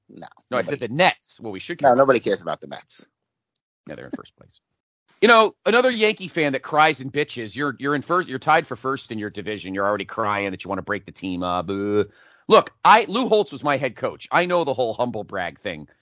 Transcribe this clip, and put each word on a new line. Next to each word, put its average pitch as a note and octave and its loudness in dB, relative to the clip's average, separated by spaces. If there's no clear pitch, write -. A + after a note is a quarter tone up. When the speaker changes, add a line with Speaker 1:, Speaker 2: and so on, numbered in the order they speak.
Speaker 1:
No. - -18
Speaker 2:
No, B2 -2
I A#2 0
Speaker 1:
Nobody D3 -4
Speaker 2:
said A2+ -8
the A#2 -8
Nets. - 0
Well, A2+ -10
we F#2+ -10
should - -10
care C#3+ 4
Speaker 1:
No, B2 6
Speaker 2:
about C3+ 4
Speaker 1:
nobody C3 6
Speaker 2:
the - -6
Speaker 1:
cares F#2+ -2
about D#2+ -8
the D2 -20
Mets. - -18
Speaker 2:
Yeah, D2+ -12
they're B1 -16
in - -14
first - -16
place. - -20
You G#3 4
know, A3 6
another B3 4
Yankee G#3+ -2
fan D3 -2
that C3 -4
cries D#3 2
and C3 -10
bitches. A#2+ -6
You're, C3+ -4
you're C#3 -2
in C#3 -2
first. E3+ -2
You're B2+ -8
tied D#3 2
for B2 -10
first C3+ -8
in A2 -6
your G#2 -6
division. F#2+ -8
You're G2 0
already G2+ 0
crying G2+ -4
that F#2 -10
you F2+ -12
wanna F#2+ -4
break G2 -8
the E2+ -16
team F2+ -8
up. F2+ -2
Uh, G2+ -2
look, G3 4
I, G#3 8
Lou A#3 -2
Holtz G#3 2
was C#3 -12
my C#3+ 0
head C3 -4
coach. F#2+ -6
I F3 2
know F3 0
the C#3 -2
whole A#2 -2
humble A2+ -4
brag F2 -8
thing D#2 -10